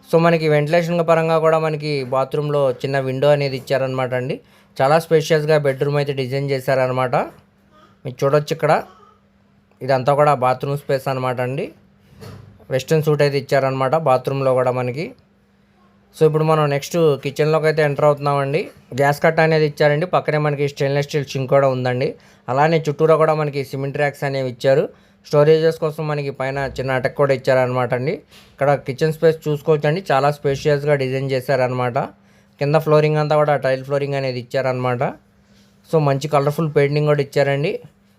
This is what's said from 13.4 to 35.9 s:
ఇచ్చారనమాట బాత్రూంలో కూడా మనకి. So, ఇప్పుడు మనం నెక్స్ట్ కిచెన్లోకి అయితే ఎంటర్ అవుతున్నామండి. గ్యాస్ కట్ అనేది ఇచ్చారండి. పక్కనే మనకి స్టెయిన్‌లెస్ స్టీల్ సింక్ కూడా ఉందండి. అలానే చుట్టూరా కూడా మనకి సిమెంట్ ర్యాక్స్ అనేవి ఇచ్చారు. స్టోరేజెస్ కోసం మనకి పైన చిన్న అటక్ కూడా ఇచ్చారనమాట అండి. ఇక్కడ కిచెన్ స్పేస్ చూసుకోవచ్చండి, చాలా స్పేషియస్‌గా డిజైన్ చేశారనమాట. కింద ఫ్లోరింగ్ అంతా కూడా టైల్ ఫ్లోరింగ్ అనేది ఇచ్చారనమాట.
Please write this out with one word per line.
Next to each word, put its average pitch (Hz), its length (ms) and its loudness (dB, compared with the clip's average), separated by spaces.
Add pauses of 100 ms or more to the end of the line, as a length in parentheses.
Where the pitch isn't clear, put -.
ఇచ్చారనమాట 131 520 0 (140)
బాత్రూంలో 131 460 0
కూడా 127 240 0
మనకి. 127 280 -6 (1120)
So, - 100 2
ఇప్పుడు 156 180 2
మనం 156 260 2
నెక్స్ట్ 143 280 -2 (220)
కిచెన్లోకి 151 500 0
అయితే 151 120 0
ఎంటర్ 147 260 2
అవుతున్నామండి. 143 520 0 (400)
గ్యాస్ 143 220 2
కట్ 165 180 2
అనేది 160 300 2
ఇచ్చారండి. 151 440 0
పక్కనే 151 320 0
మనకి 143 220 -2
స్టెయిన్‌లెస్ 143 400 -2
స్టీల్ 147 180 -4
సింక్ 135 240 -6
కూడా 139 240 4
ఉందండి. 127 360 -2 (380)
అలానే 151 380 2
చుట్టూరా 156 300 2
కూడా 156 180 2
మనకి 143 300 -4
సిమెంట్ 139 380 -8
ర్యాక్స్ 143 220 -4
అనేవి 135 300 -4
ఇచ్చారు. 135 300 2 (420)
స్టోరేజెస్ 160 540 4
కోసం 156 260 -4
మనకి 147 300 -6
పైన 135 220 -4 (180)
చిన్న 131 220 -2
అటక్ 123 180 -4
కూడా 139 180 2
ఇచ్చారనమాట 127 600 0
అండి. 135 220 -4 (320)
ఇక్కడ 143 220 -2 (140)
కిచెన్ 151 320 -2
స్పేస్ 160 240 2
చూసుకోవచ్చండి, 151 680 -2
చాలా 143 260 2
స్పేషియస్‌గా 147 640 0
డిజైన్ 135 340 -4
చేశారనమాట. 127 680 -2 (600)
కింద 147 160 0
ఫ్లోరింగ్ 151 440 2
అంతా 151 160 0
కూడా 147 200 2
టైల్ 131 280 -2
ఫ్లోరింగ్ 139 340 -4
అనేది 131 220 -4
ఇచ్చారనమాట. 127 600 -2 (880)